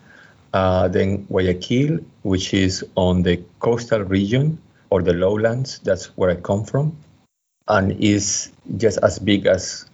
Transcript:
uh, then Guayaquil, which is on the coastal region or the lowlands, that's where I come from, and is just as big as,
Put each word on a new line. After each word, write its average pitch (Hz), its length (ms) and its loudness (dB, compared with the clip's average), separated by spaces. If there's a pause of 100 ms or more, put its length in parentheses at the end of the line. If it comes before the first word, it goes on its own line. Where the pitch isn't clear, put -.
(520)
uh, 92 360 2
then 98 380 -2
Guayaquil, 117 720 0 (240)
which 95 320 -2
is 95 300 0 (100)
on 90 280 2
the 87 200 0 (180)
coastal 117 420 0
region 104 560 0 (320)
or 92 120 2
the 87 100 2
lowlands, 107 680 0
that's 95 260 -4 (100)
where 92 140 2
I - 60 0
come 104 280 -2
from, 147 320 -2 (720)
and 101 240 2 (100)
is 104 480 0 (260)
just 104 260 0
as 101 160 2
big 101 280 0
as, - 480 -2